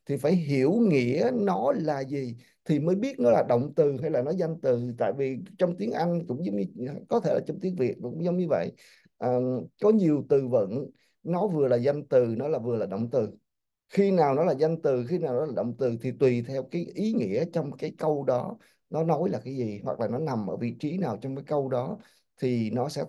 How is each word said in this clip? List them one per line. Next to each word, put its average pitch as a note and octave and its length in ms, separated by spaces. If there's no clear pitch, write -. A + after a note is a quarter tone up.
thì C#3+ 120
phải D3+ 180
hiểu C#3+ 360
nghĩa F3 640
nó G3+ 380
là D3+ 320
gì C3 320
thì D3+ 140
mới E3+ 160
biết C4 240
nó A#3+ 120
là B2+ 180
động C3 260
từ C#3+ 260
hay D#3+ 100
là C3 100
nó C#3+ 100
danh E3 300
từ. A#2+ 360
Tại G#2+ 200
vì C3 200
trong F3 200
tiếng G#3+ 140
Anh E3+ 360
cũng E3 180
giống G3+ 100
như, G3 100
có A#3 100
thể E3 140
là - 140
trong - 120
tiếng F3+ 160
Việt B2+ 260
cũng D#3+ 220
giống F3 140
như F3+ 120
vậy. F2+ 220
À, B2 120
có G#3 80
nhiều D#3 400
từ C#3 180
vựng A#2+ 420
nó F3 240
vừa D3+ 200
là B2 80
danh C#3 320
từ, B2 300
nó C3+ 100
là D#3 120
vừa A#2 180
là G2+ 80
động G2+ 260
từ. A2+ 180
Khi G3 220
nào D3 240
nó D#3 80
là F3 100
danh D#3 280
từ, B2+ 260
khi F3 100
nào D3+ 160
nó C#3 120
là C#3+ 100
động A#2 240
từ A#2+ 220
thì B2+ 180
tùy A#2+ 280
theo C3+ 240
cái F3 140
ý A3 180
nghĩa A#2 400
trong C#3+ 240
cái - 200
câu D3+ 260
đó C3 340
nó D#3 140
nói D#3+ 260
là C3 140
cái C3 120
gì, G#2+ 280
hoặc - 160
là A2+ 80
nó A#2 120
nằm A#2+ 300
ở F#2 80
vị A#2+ 220
trí D3+ 180
nào B2+ 240
trong C3+ 140
cái C#3 120
câu C#3 220
đó C3+ 280
thì A#2+ 280
nó B2 200
sẽ D3 200